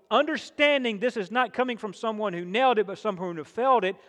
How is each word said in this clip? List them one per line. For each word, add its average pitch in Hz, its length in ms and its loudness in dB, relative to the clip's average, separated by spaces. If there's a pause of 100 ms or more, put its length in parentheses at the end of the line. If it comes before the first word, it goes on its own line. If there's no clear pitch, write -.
understanding 277 920 2
this 233 180 -2
is 185 140 -6
not 240 220 0
coming 247 240 -2
from 208 160 -8
someone 214 400 -4
who 175 120 -6
nailed 226 340 2
it, 202 80 0
but 190 100 -10
someone 185 380 -4
who 156 80 -8
felt 247 400 2
it. 190 120 0 (120)